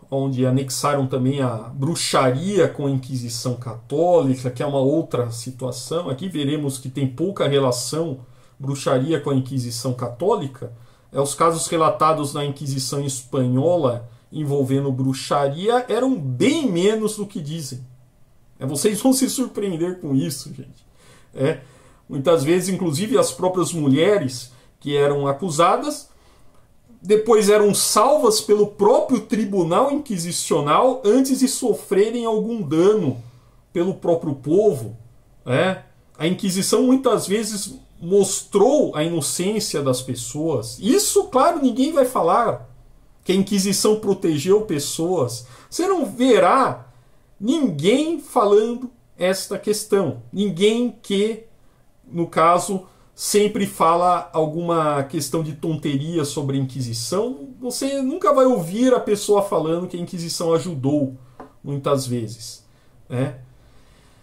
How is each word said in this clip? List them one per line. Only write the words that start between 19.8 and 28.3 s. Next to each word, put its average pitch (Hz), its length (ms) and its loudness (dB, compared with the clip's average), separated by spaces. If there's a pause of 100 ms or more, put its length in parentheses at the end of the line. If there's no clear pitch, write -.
com 143 160 -2
isso, - 380 -2
gente. - 320 -20 (480)
É, 156 260 -2 (480)
muitas 147 360 0
vezes, 180 260 2
inclusive, 185 480 -2
as - 140 2
próprias 180 420 -2
mulheres 147 800 0 (260)
que 143 160 -4
eram 143 320 2
acusadas, 190 840 0 (920)
depois 214 480 4
eram 208 240 6
salvas 247 680 4